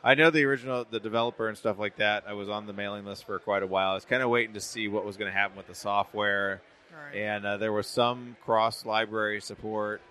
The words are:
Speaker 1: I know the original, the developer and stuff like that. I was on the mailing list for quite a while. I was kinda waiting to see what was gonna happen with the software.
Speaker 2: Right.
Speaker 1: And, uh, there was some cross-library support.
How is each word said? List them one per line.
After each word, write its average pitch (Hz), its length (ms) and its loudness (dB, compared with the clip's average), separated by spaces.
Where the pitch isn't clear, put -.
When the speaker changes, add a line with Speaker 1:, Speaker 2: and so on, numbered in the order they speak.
Speaker 1:
I 131 120 8
know 160 160 8
the 151 140 4
original, 127 440 -2
the 110 120 -4
developer 113 480 0
and 104 80 -8
stuff 104 200 0
like 104 200 -4
that. 104 280 2
I 104 80 -10
was 101 160 -8
on 104 160 -6
the 104 80 -12
mailing 101 320 -6
list 98 200 -12
for 98 140 -6
quite 98 220 2
a 95 60 -2
while. 95 240 2
I - 40 2
was 92 100 -8
kinda 127 240 2
waiting 117 240 2
to 101 80 -10
see 110 260 -6
what 101 180 -2
was 98 120 -8
gonna 101 140 -6
happen 98 260 0
with 95 100 -16
the 92 80 -16
software. 101 840 0
Speaker 2:
Right. 147 260 -16
Speaker 1:
And, 104 280 -2
uh, 101 120 0
there 107 160 0
was 104 140 0
some 120 580 0
cross-library 110 960 2
support. 107 680 -6